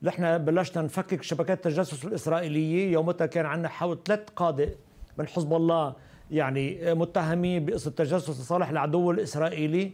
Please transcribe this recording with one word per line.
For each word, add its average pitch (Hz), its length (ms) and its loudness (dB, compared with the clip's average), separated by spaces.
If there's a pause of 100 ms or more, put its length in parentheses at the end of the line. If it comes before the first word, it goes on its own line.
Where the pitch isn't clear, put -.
نحن 170 360 2
بلشنا 165 440 2
نفكك 160 400 -2
شبكات 170 440 -2
التجسس 147 380 -2
الإسرائيلية. 165 880 0
يومتها 165 340 2
كان 160 200 0
عندنا 160 220 -2
حوالي 170 380 -4
ثلاث 208 140 2 (160)
قادة 156 320 2 (500)
من 151 100 -4
حزب 160 260 0
الله 165 400 2 (360)
يعني 151 640 0
متهمين 170 720 0
بقصة - 240 -4
تجسس 151 500 0
لصالح 170 280 0
العدو 156 420 2
الإسرائيلي. 165 840 0